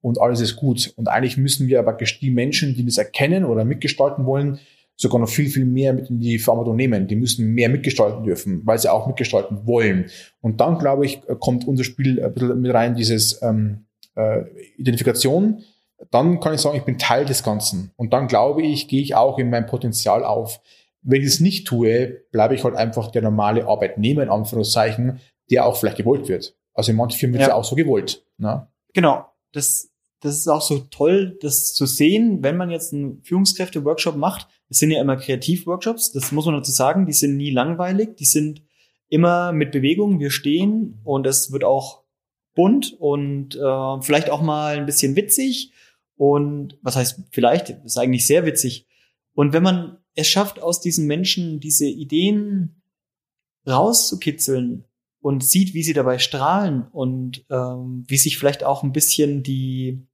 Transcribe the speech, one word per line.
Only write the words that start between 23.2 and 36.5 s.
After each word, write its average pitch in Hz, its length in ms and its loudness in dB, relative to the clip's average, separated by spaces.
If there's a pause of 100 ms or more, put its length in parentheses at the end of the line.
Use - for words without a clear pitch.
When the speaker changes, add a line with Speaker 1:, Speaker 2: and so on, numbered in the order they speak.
Speaker 1:
normale 107 420 2
Arbeitnehmer, 110 560 0
in 117 80 -2
Anführungszeichen, 110 880 0 (300)
der 127 160 4
auch 120 100 2
vielleicht - 220 -2
gewollt 131 320 0
wird. - 260 -6 (200)
Also 110 160 0
in 110 60 2
manchen 120 200 -2
Firmen 123 160 0
wird 123 80 2
Speaker 2:
Ja. 135 80 6
Speaker 1:
ja 123 60 4
auch 117 100 0
so 127 100 -4
gewollt, 131 480 0 (140)
ne? 113 300 -4 (260)
Speaker 2:
Genau. 170 320 2 (280)
Das, - 360 -4 (320)
das 147 160 -4
ist 151 100 -4
auch 151 140 4
so 147 180 -2
toll, 185 640 0
das - 320 -2
zu - 120 0
sehen, 165 580 2
wenn 147 140 0
man 180 120 -2
jetzt 165 240 -8
einen 139 300 -8
Führungskräfte-Workshop 170 920 0
macht. 160 320 -4 (220)
Es 123 100 0
sind 147 100 2
ja 156 120 2
immer 135 160 0
Kreativ-Workshops, 175 960 -4
das 135 180 -6
muss 151 140 -2
man 160 100 0